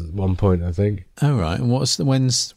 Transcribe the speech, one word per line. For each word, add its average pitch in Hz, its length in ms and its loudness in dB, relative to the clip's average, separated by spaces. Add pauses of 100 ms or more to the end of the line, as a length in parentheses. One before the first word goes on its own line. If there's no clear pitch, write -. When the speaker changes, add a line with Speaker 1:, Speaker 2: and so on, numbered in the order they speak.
(120)
Speaker 1:
one 95 240 0
point, 92 260 2
I 87 80 -2
think. 98 340 -2 (180)
Speaker 2:
Oh, 147 160 2
right. 85 200 0
And 127 120 0
what's 131 260 0
the, 170 80 -4
when's, 131 520 0